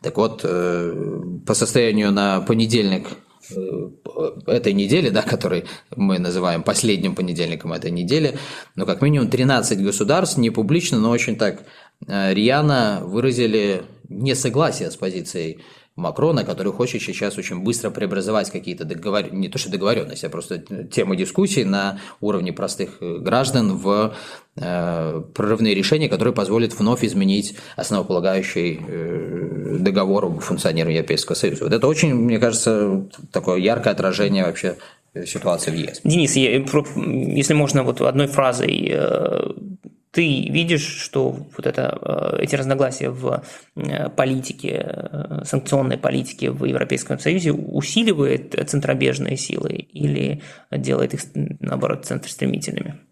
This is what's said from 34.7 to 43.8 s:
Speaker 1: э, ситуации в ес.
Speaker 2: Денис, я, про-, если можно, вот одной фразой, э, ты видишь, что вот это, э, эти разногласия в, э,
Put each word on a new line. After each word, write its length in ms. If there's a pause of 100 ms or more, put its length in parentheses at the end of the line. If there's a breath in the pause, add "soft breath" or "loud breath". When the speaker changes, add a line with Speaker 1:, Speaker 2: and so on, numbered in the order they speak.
Speaker 1:
э, 120
ситуации 460
в 40
ес. 300
Speaker 2:
Денис, 320
я, 240
про-, 240 (100)
если 580
можно, 300
вот 160
одной 280
фразой, 600
э, 640 (580)
ты 380
видишь, 380
что 420
вот 380
это, 720
э, 40
эти 120
разногласия 560
в, 320 (320 loud breath)
э, 340